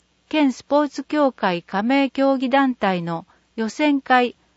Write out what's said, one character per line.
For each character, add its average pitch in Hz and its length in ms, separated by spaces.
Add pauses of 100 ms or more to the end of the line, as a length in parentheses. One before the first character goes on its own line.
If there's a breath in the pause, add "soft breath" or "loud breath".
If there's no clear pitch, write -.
(280)
県 294 240
ス - 100
ポ 285 200
ー 294 60
ツ 285 140
協 285 300
会 175 300
加 196 200
盟 269 280
競 269 280
技 254 120
団 269 240
体 190 280
の 170 240 (300 soft breath)
予 226 120
選 294 320
会、 247 360 (200)